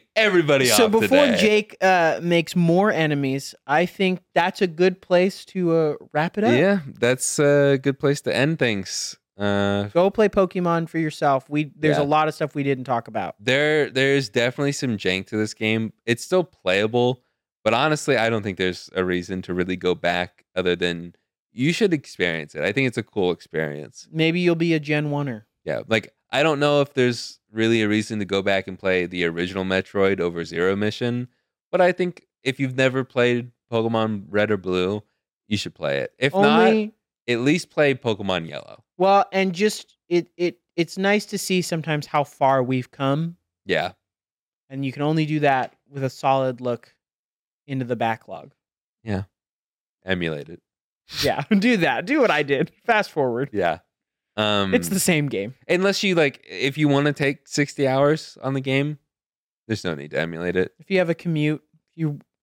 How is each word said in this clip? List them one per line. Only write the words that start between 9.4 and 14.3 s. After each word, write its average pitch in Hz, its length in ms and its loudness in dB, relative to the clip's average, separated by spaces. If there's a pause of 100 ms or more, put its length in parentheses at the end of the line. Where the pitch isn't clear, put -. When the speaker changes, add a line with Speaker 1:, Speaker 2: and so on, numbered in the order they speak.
Speaker 2:
Go 170 260 2
play 208 180 2
Pokemon 175 580 0
for 165 120 -4
yourself. 147 500 0
We, 147 260 -2
there's 151 220 2
Speaker 1:
Yeah. 147 60 0
Speaker 2:
a - 20 0
lot 151 220 2
of 156 80 -4
stuff 151 180 -6
we 147 80 -4
didn't 139 220 -2
talk 120 240 -4
about. 107 320 -8
Speaker 1:
There, 139 500 2
there's 135 400 2
definitely 127 440 0